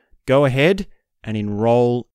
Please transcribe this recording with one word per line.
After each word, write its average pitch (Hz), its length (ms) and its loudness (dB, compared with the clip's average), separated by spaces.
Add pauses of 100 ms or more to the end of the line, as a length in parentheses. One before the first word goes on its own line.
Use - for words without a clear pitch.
(260)
go 139 200 4
ahead 156 400 0 (360)
and 110 140 -8
enroll 117 800 0